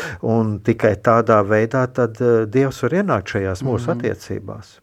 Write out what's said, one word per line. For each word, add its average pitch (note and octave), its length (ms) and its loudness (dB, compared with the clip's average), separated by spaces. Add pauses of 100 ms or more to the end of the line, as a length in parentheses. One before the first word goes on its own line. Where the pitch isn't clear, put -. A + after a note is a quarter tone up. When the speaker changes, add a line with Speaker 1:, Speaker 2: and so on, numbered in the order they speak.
(220)
Speaker 1:
un A2 400 0
tikai A2 400 2
tādā A2+ 400 4
veidā A2+ 480 0
tad, A#2 320 -2
e, A#2 240 4
Dievs C3 400 0
var D#3+ 160 0
ienākt C3+ 320 -2
šajās F#2+ 320 -4
mūsu A#2+ 240 -2
Speaker 2:
Mhm. A#2+ 80 -2
Speaker 1:
attiecībās. G#2 840 -8